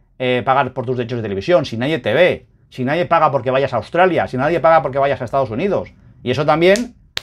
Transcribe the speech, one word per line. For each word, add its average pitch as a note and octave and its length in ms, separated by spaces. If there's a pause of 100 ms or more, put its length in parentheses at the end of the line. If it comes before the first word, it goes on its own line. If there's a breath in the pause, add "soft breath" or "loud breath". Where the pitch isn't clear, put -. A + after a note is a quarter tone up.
(180)
eh, B2 260
pagar C3 280
por B2 140
tus B2+ 100
derechos B2 220
de A2+ 40
televisión, A2 420
si A2+ 120
nadie D3 240
te - 140
ve, D#3 340 (200)
si B2+ 160
nadie D#3+ 220
paga D#3+ 240
porque B2+ 220
vayas C3+ 200
a A#2+ 40
Australia, E3 500
si C3 100
nadie D#3 220
paga D#3+ 240
porque C#3 160
vayas C3+ 220
a B2+ 40
Estados B2+ 260
Unidos. C3 440 (300 soft breath)
Y A#2+ 80
eso C#3+ 120
también F3 520 (260)